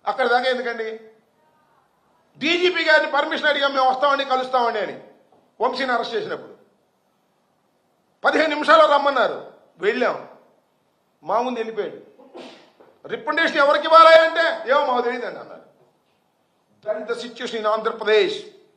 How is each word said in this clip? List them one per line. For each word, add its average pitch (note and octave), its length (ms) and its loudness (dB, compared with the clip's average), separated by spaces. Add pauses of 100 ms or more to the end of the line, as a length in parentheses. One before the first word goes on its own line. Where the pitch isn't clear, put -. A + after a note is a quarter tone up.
అక్కడ A#3+ 200 -2
దాకా B3 220 2
ఎందుకండి? A3+ 480 -6 (1400)
డీజీపీ E4+ 460 0
గారిని D4+ 280 2
పర్మిషన్ D4+ 360 -2
అడిగాం, C#4 260 0
"మేము C4 160 2
వస్తామండి, C4+ 360 0
కలుస్తామండి" B3+ 540 -2
అని. D#3 200 -8 (640)
వంశీని B3 300 -4
అరెస్ట్ A3+ 240 -4
చేసినప్పుడు F#3 360 -8 (1700)
పదిహేను D4 280 2
నిమిషాల్లో D4+ 340 4
రమ్మన్నారు, C#4+ 580 0 (340)
వెళ్ళాం, G#3+ 480 -2 (960)
మా G3 180 -2
ముందు B3+ 180 -4
వెళ్ళిపోయాడు. G#3 380 -8 (1080)
"రికమెండేషన్ D4+ 500 -2
ఎవరికి D4 280 4
ఇవ్వాలి?" D#4+ 420 10
అంటే, D#4+ 440 -2
"ఏమో, C#4+ 140 2
మాకు B3 160 0
తెలియదండి" A#3 380 -6
అన్నారు. F2+ 260 -20 (1200)
That - 160 -4
is - 60 -14
the A#3 140 -4
situation A#3 380 -10
in G#3+ 60 -2
ఆంధ్రప్రదేశ్. G#3+ 760 0 (320)